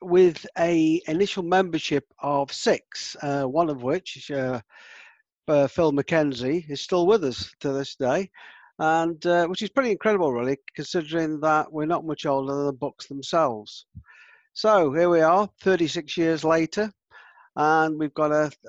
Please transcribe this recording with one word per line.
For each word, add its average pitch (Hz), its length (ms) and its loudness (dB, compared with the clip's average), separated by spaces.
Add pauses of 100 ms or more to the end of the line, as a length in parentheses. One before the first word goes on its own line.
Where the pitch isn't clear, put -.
with 180 420 4 (140)
a 170 480 2
initial 190 360 -2
membership 170 640 0 (140)
of 143 340 -2
six, - 680 -4
uh, 139 220 -2
one 151 260 0
of 131 120 -6
which, 135 480 -4
uh, 131 300 -4 (840)
uh, 143 200 4
Phil 160 260 0
McKenzie, 143 800 -2
is 139 100 -8
still 175 260 0
with 208 160 4
us 127 380 -6
to 139 140 -4
this 139 220 -6
day, 147 340 -2 (480)
and, 160 480 0
uh, 175 200 2
which 180 140 -6
is 214 80 -6
pretty 262 220 0
incredible, 190 420 0
really, 123 240 -2 (180)
considering 156 640 -4
that 156 300 2
we're 156 140 -6
not 160 220 -2
much 151 180 -8
older 139 300 -2
than 143 100 -2
the 143 80 -2
Bucks 135 360 -10
themselves. 135 760 -4 (720)
So 196 400 4
here 175 160 4
we 170 100 4
are, 185 300 4 (100)
thirty-six 170 560 0
years 165 280 0
later, 165 460 0 (640)
and 156 420 2
we've 151 160 -4
got 151 180 0
a, 151 180 2 (180)